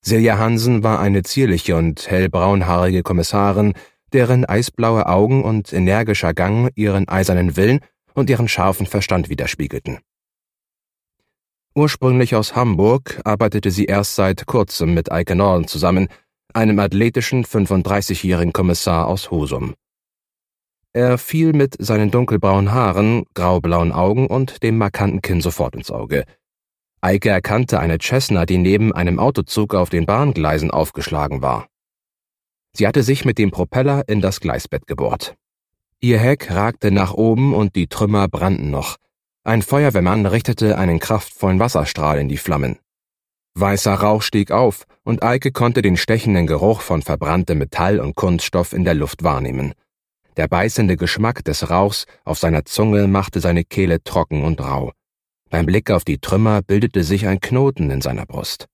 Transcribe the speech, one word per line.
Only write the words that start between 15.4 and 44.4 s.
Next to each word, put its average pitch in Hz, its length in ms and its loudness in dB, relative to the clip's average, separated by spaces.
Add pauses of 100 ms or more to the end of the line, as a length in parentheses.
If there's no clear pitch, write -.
zusammen, 90 420 0 (440)
einem 107 260 2
athletischen 113 680 0
fünfunddreißigjährigen 92 1080 0
Kommissar 87 540 0
aus 92 240 -4
Husum. 67 440 -4 (1160)
Er 123 240 2
fiel 160 380 0
mit 139 240 2
seinen 107 320 0
dunkelbraunen 98 640 2
Haaren, 107 600 2
graublauen 85 600 2
Augen 101 340 2
und 131 360 -4
dem 113 140 0
markanten 101 460 0
Kinn 87 180 0
sofort 78 340 -4
ins 60 160 -12
Auge. - 340 -4 (760)
Eike 98 300 2
erkannte 104 500 0
eine 82 180 0
Cessna, 110 460 0
die 90 140 0
neben 101 340 2
einem 87 260 0
Autozug 107 560 -2
auf 90 140 2
den 85 160 0
Bahngleisen 80 680 0
aufgeschlagen 73 680 -4
war. 64 260 -4 (1080)
Sie 104 120 2
hatte 123 160 2
sich 135 220 0
mit 120 140 0
dem 104 120 2
Propeller 135 560 -2
in 104 140 0
das 95 200 -2
Gleisbett - 460 -6
gebohrt. - 480 -6 (640)
Ihr 117 180 2
Heck 127 320 0
ragte 104 400 0
nach 95 240 0
oben 113 400 2
und 104 200 0
die 87 120 0
Trümmer 101 420 0
brannten 87 420 -2
noch. 69 260 -6 (480)
Ein 110 180 2
Feuerwehrmann 107 640 2
richtete 107 520 0
einen 87 200 2
kraftvollen 95 600 -2
Wasserstrahl 78 600 0
in 71 100 -2
die 69 80 -4
Flammen. 69 420 -4 (760)
Weißer 98 400 0
Rauch 104 280 0
stieg - 280 -2